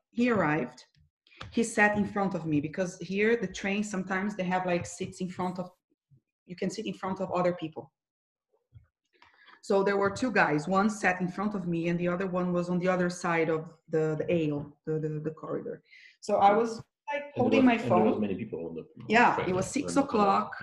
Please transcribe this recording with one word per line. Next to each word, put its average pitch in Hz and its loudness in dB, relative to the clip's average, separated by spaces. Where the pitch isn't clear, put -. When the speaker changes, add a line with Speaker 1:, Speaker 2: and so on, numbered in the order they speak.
Speaker 1:
he 240 4
arrived, 156 0
he 233 2
sat 208 2
in 185 0
front 190 0
of 165 -6
me, 147 2
because 180 -4
here 208 2
the 190 -4
train, 202 -2
sometimes 190 -4
they 180 -4
have, 180 0
like, 175 0
seats - -10
in 175 -8
front 180 -4
of, 175 -10
you 180 -14
can 190 -4
sit 220 -10
in 190 -8
front 190 -6
of 180 -4
other 180 0
people. - -10
So 196 2
there 202 2
were 196 2
two 240 -2
guys, 160 2
one 190 2
sat 185 0
in 180 0
front 202 -4
of 180 -6
me 170 -2
and 175 0
the 175 -2
other 180 -2
one 180 0
was 175 -2
on 180 0
the 180 0
other 180 2
side 165 2
of 160 0
the, 156 2
the 151 -4
aisle, 147 0
the, 156 -2
the, 156 -4
the 156 -2
corridor. - -8
So 208 0
I 202 8
was, 226 2
like, - -14
Speaker 2:
And 285 -4
there 285 -14
Speaker 1:
holding 262 6
Speaker 2:
was, - -
Speaker 1:
my 240 8
Speaker 2:
and 220 0
there 180 6
was 254 6
Speaker 1:
phone. 208 -2
Speaker 2:
many 95 -2
people - -8
on 82 -10
the, 80 -8
on - -20
the 208 0
Speaker 1:
Yeah, 226 6
Speaker 2:
train, - -2
Speaker 1:
it 185 0
was 180 -2
Speaker 2:
yeah, - -2
Speaker 1:
six 175 -6
Speaker 2:
there 269 4
were 269 -4
Speaker 1:
o'clock 202 2